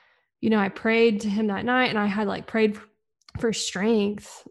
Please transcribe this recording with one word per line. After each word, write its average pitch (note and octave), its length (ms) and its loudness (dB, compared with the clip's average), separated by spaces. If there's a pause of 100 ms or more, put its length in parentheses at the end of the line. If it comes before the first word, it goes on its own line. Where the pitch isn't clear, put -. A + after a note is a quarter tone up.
(400)
You A3 100 0
know, G#3+ 100 4
I G3 80 0
prayed A3+ 540 2
to G#3+ 60 -4
him G#3+ 200 0
that G3 160 -4
night, B3 260 2
and G#3+ 80 0
I G#3 80 2
had, G#3 220 0
like, - 180 -6
prayed A3 320 2 (640)
for A3+ 120 0
strength G#3 1000 -2